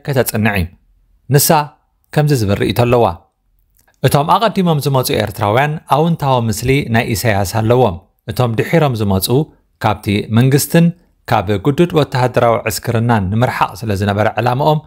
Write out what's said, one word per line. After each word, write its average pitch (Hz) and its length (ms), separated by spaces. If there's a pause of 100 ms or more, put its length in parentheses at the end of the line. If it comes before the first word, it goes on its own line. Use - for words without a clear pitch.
ከተጽንዕ 113 520
እዩ። 92 120 (640)
ንሳ 143 200 (640)
ከምዚ 147 220
ዝብል 101 220
ርእይቶ 117 240
ኣለዋ። 120 240 (960)
እቶም 147 260
ኣቐዲሞም 180 520
ዝመጹ 131 340
ኤርትራውያን 107 580 (160)
ኣውንታዊ 147 540
ምስሊ 113 280 (180)
ናይ 117 200
ኢሳያስ 101 460
ኣለዎም። 113 400 (320)
እቶም 117 260
ድሒሮም 139 420
ዝመጹ 101 320 (540)
ካብቲ 104 240 (240)
መንግስትን 135 560 (420)
ካብ 107 200 (100)
ጉዱድ 143 360
ወተሃደራዊ 123 600 (100)
ዕስክርናን 113 640
ንምርሓቕ 117 480
ስለ 113 200
ዝነበረ 101 400
ዕላምኦም 135 520